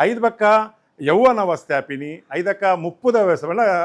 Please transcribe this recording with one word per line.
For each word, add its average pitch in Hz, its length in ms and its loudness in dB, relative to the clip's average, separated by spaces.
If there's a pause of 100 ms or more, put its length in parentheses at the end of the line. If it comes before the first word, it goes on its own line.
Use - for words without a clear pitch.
ಐದು 214 280 0
ಬಕ್ಕ 226 160 -4 (680)
ಯೌವನ 226 380 4
ಅವಸ್ಥೆ 156 320 -4
ಆಪಿನಿ, 139 320 -8 (260)
ಐದಕ್ಕ 196 260 -4 (220)
ಮುಪ್ಪುದ 226 320 -2 (100)
ವಯಸ್ಸು 151 220 -2
ಪಂಡ 202 120 -2 (240)